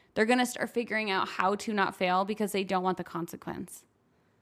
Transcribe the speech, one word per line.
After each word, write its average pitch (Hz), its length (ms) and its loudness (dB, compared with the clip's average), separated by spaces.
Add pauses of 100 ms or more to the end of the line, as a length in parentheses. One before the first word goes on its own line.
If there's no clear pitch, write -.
(140)
They're 220 120 4
gonna 247 200 4
start 247 240 -4
figuring 214 420 -2
out 185 160 2
how 196 280 2
to 214 180 -4
not 202 220 2
fail 185 300 2
because 208 260 -2
they 196 120 0
don't 185 200 0
want 185 140 2
the 175 60 -6
consequence. - 800 -10 (580)